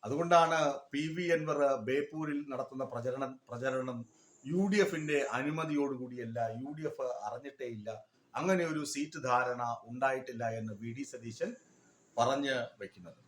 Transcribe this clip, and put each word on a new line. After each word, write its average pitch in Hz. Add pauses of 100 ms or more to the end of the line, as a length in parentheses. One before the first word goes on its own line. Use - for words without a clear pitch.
അതുകൊണ്ടാണ് 165 (200)
പി 156
വി 170
അൻവർ 147
ബേപ്പൂരിൽ 147
നടത്തുന്ന 131
പ്രചരണം, 127
പ്രചരണം 127 (400)
യു 180
ഡി 202
എഫിന്റെ 151
അനുമതിയോടുകൂടിയല്ല, 131
യു 117
ഡി 156
എഫ് 131
അറിഞ്ഞിട്ടേ 123
ഇല്ല, 113 (300)
അങ്ങനെ 175
ഒരു 151
സീറ്റ് 147
ധാരണ 123
ഉണ്ടായിട്ടില്ല 127
എന്ന് 110
വി 113
ഡി 131
സതീശൻ 131 (640)
പറഞ്ഞ് 131 (140)
വെക്കുന്നത്. 90 (120)